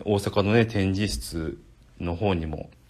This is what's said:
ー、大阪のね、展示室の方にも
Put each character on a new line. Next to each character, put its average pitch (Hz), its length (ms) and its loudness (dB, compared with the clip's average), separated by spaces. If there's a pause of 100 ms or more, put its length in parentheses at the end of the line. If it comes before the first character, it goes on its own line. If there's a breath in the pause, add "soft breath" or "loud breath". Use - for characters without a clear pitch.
ー、 - 40 -2
大 101 100 4
阪 101 240 0
の 104 100 2
ね、 117 140 6
展 98 280 0
示 101 200 -2
室 82 440 -6 (420)
の 85 160 -4
方 98 180 2
に 80 100 -2
も 78 240 -8 (220)